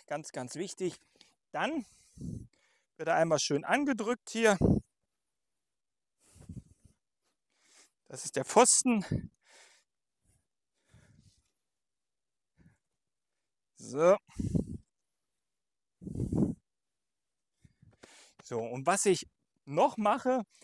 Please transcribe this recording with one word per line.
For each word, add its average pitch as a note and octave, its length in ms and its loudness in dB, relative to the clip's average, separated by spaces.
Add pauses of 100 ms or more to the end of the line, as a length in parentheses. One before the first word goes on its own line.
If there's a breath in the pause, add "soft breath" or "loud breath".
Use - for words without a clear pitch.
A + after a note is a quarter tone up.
ganz, D3+ 260 -10
ganz B2+ 220 -10
wichtig. F3+ 420 -8 (540 soft breath)
Dann G3+ 360 -4 (1080 loud breath)
wird D#3+ 120 -8
er E3 60 2
einmal D#3+ 240 2
schön - 260 -2
angedrückt A#3+ 640 -2
hier. A3 280 2 (3500 soft breath)
Das - 180 -14
ist - 120 -6
der C3 80 -2
Pfosten. A#3 600 4 (4000 soft breath)
So. C#3+ 400 2 (4000 loud breath)
So, A#2+ 140 -8
und A#2+ 260 -8
was F#3 220 2
ich F#3 200 2 (380)
noch F3+ 320 2
mache, A#3+ 460 0 (220 soft breath)